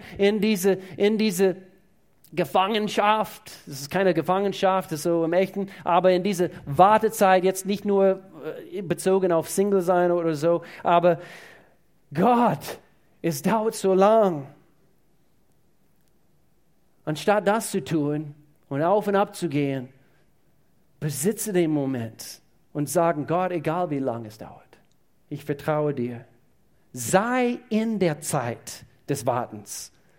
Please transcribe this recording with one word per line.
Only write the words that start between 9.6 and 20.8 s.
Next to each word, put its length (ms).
sein 300
oder 240
so, 260
aber 380
Gott, 680
es 200
dauert 340
so 180
lang. 540
Anstatt 440
das 240
zu 120
tun 500
und 120
auf 260
und 80
ab 200
zu 140
gehen, 400